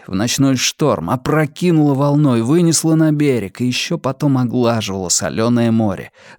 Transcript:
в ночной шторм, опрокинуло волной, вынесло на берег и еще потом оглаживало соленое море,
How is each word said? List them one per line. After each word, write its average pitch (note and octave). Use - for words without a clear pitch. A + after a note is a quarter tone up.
в F#2
ночной C3
шторм, G#2+
опрокинуло D3
волной, C#3+
вынесло D#3+
на D#3
берег C3+
и A#2+
еще B2+
потом C3+
оглаживало A2+
соленое A#2
море, G#2+